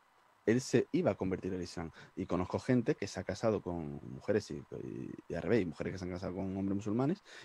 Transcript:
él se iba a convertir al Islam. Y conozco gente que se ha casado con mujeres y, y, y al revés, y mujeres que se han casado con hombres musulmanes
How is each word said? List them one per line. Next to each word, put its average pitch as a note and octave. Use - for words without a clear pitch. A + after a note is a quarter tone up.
él A#2
se -
iba D3
a -
convertir F#2
al F2+
Islam. E2+
Y F#2+
conozco F2+
gente B2
que G2+
se -
ha F2+
casado G2+
con D#2
mujeres E2+
y, C#2+
y, A#1+
y E2
al E2+
revés, G2+
y F2
mujeres E2
que F#2
se F#2
han F2+
casado F2+
con F#2+
hombres G2
musulmanes A#2